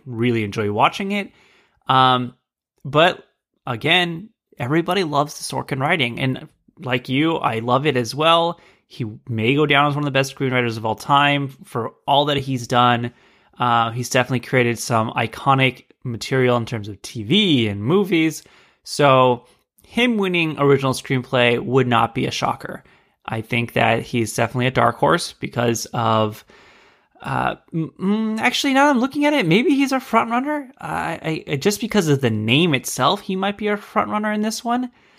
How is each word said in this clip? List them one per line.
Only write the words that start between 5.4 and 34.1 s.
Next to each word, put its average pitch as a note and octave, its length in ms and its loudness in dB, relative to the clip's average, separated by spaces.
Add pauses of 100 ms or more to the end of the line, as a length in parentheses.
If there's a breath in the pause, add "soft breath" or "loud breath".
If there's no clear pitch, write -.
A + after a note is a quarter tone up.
Sorkin C3+ 240 -6
writing, C3+ 400 -2
and C3 280 -4 (300)
like B2+ 300 -6
you, D3+ 280 0
I A2+ 240 -2
love B2 260 0
it C3+ 100 0
as A#2+ 180 -4
well. E3+ 460 2 (260 soft breath)
He - 200 -8 (220)
may A2+ 260 0
go D3+ 100 2
down C#3+ 240 4
as C#3+ 60 0
one D3 80 -2
of D3 40 -2
the C#3+ 40 -4
best C3+ 240 0
screenwriters B2 420 -2
of A2 80 -10
all A2 120 -2
time C#3+ 520 2 (160)
for - 300 -6 (120)
all C#3+ 200 4
that C#3+ 100 0
he's C3 300 -4
done. A#2+ 460 2 (460 soft breath)
Uh, A#2 340 2
he's A#2+ 180 -6
definitely B2+ 300 0
created A#2+ 380 0
some A#2 340 -2
iconic C3 720 0 (200)
material B2 520 0
in A#2 100 -2
terms G#2+ 220 -8
of G2+ 120 -14
T - 220 -12
V C#3 460 2
and G2+ 140 -4
movies. D#3+ 600 0 (400 soft breath)
So B2+ 640 2 (400 soft breath)
him A#3+ 320 0
winning F3 400 0
original C#3 340 4
screenplay B2 720 0
would B2 220 2
not A#2 280 2
be C3 120 -2
a C3 60 -4
shocker. - 500 -6 (420 soft breath)
I A2+ 160 -6
think A#2 340 -4
that A#2 280 2
he's A#2 320 -2
definitely B2 320 -2
a C3 60 0
dark A#2+ 240 2
horse D#3+ 360 0
because A#2+ 640 -4
of, A2 500 0 (800 soft breath)
uh, B2+ 340 -2 (160)
mm, D#3+ 240 -6
mm, A3 420 -2
actually, B3 360 -2
now C#4 120 4
that D4 40 4
I'm B3+ 100 2
looking C#4+ 260 0
at D4 60 2
it, C4 140 0
maybe A3 240 4
he's C4+ 220 2
a C4 80 0
front A3+ 300 -2
runner. C4+ 480 -4
I, D#3+ 720 -6
I, D#3 80 -2
just G3 240 0
because G#3 280 0
of C#3 120 4
the B2 100 2
name A#2+ 440 2
itself, C#3 480 -2
he F#3+ 120 -6
might G3 220 -4
be G#3 120 -4
a G#3 80 0
front G#3+ 340 -4